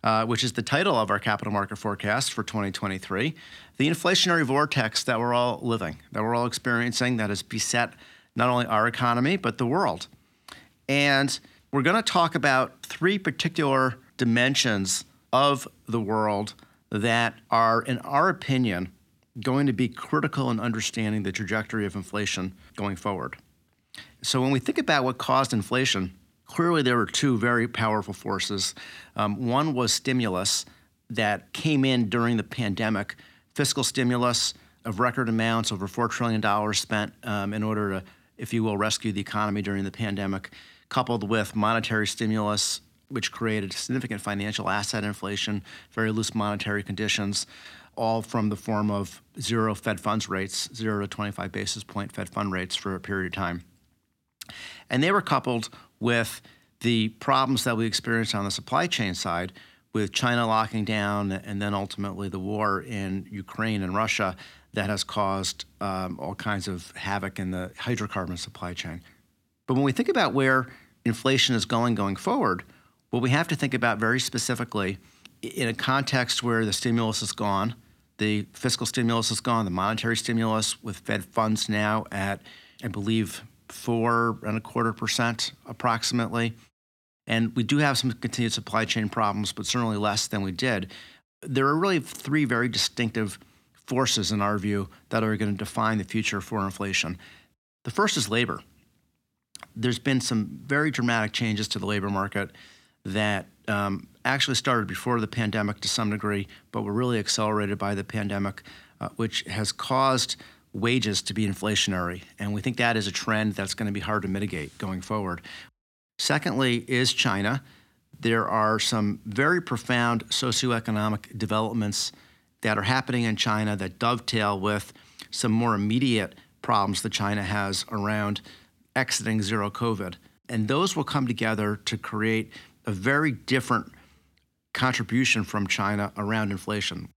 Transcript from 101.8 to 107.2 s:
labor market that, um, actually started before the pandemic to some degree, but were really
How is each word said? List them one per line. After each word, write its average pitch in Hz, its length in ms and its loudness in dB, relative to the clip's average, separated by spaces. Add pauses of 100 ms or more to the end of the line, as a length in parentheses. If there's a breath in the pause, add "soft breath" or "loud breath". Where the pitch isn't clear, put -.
labor 101 240 0
market 98 400 -2 (540 loud breath)
that, 104 420 0 (220)
um, 101 400 -2 (160)
actually 135 320 0
started 113 320 2
before 117 320 -2
the 107 80 -2
pandemic 104 540 -2
to - 60 -4
some 110 220 0
degree, 104 380 -2 (240 loud breath)
but 110 100 -2
were 101 100 -2
really 120 280 2